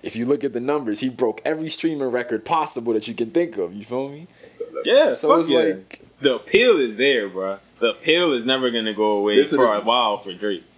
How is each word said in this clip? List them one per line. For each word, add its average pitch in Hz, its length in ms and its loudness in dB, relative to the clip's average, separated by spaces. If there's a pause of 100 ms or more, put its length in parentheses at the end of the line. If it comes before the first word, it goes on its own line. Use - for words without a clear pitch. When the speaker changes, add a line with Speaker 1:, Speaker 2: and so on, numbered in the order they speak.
Speaker 1:
if - 140 -8
you 120 100 -2
look 139 180 0
at 131 80 -2
the 117 80 -4
numbers, 127 400 -2
he 131 80 -2
broke 120 360 -2
every 156 260 -2
streaming 147 380 -2
record 123 360 -2
possible 139 480 0
that 110 160 -2
you 113 60 -8
can 113 160 -4
think 165 280 0
of. 87 160 -4
You 101 100 -12
feel 131 240 -6
me? 151 180 -14 (580)
Speaker 2:
Yeah, 285 280 4
Speaker 1:
So - 180 0
Speaker 2:
fuck 330 100 6
Speaker 1:
it's 302 100 0
Speaker 2:
yeah. 127 80 6
Speaker 1:
like 104 420 -2 (200)
Speaker 2:
The 135 160 2
appeal 220 440 2
is 110 160 -2
there, 120 320 0
bro. 95 300 -6 (220)
The 117 100 2
appeal 165 440 0
is 117 100 -4
never 131 260 0
gonna 110 240 -4
go 107 240 2
away 104 180 2
Speaker 3:
This 143 160 4
is 151 40 0
Speaker 2:
for 120 180 4
a 104 60 0
while 110 380 0
for 98 140 -12
Drake. 95 320 -6 (140)